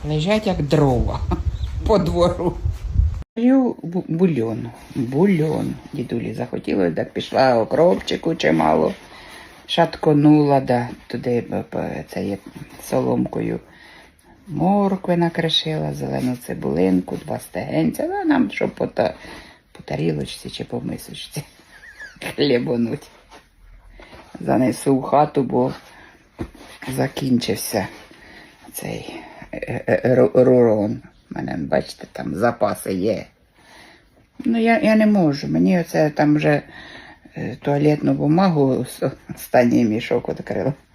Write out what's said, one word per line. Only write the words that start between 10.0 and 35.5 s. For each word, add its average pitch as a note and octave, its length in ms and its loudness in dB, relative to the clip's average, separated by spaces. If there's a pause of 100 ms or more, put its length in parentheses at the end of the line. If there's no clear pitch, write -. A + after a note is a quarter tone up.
да, B2 300 0 (180)
туди A#2+ 340 -2
б-, F#2+ 300 -6
б-, E2 360 -6
це - 160 -8
є G2 140 -4 (460)
соломкою. B2 760 -2 (880)
Моркви F#3 680 0
накришила, D#3+ 760 -2
зелену C3+ 420 -4
цибулинку, F2 840 0
два - 220 -8
стегенця. - 720 -2
Ну, G4 160 -4
нам, C4 260 2
щоб - 180 -2
по - 180 -4
та-, - 260 -2 (580)
по - 120 -20
тарілочці D2 680 -6
чи - 140 -12
по A#2+ 180 -8
мисочці - 640 -12 (440)
<laughs> - 480 -14
хлібонуть. A#2+ 720 -2 (1300)
Занесу C3 580 0
в B2+ 60 -2
хату, C#3+ 400 2
бо B2+ 300 0 (1200)
закінчився A#2+ 920 -2 (880)
цей, - 420 -10 (360)
е, - 360 -8
е, B2 280 2
ру-, B2+ 280 6
рулон. A#2 580 4 (300)
У - 40 -10
мене, - 220 -6
бачите, - 540 -4
там B1 240 -8
запаси G2+ 580 -2
є. F#2+ 320 -2 (1200)
Ну, A3+ 140 2
я, A3+ 200 4
я A3 160 4
не G#3+ 100 6
можу. D#3+ 420 4
Мені F3 320 4